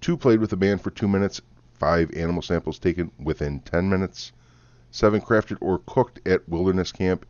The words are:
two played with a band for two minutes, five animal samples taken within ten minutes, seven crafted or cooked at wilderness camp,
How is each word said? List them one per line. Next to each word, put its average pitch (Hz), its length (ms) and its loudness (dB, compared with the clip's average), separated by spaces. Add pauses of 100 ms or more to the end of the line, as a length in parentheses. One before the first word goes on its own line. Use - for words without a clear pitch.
two 170 160 -2
played 113 240 4
with 107 120 -2
a 98 40 -2
band 95 240 0
for 95 100 -6
two - 160 -4
minutes, 98 340 0 (340)
five 85 420 2
animal 82 260 -2
samples 80 360 -4
taken 87 340 -2 (100)
within 73 380 -4
ten 90 280 -2
minutes, 95 440 -4 (580)
seven 107 300 2
crafted 107 400 0
or 92 260 0
cooked - 400 -2
at 92 220 0
wilderness 90 420 0
camp, 92 400 -2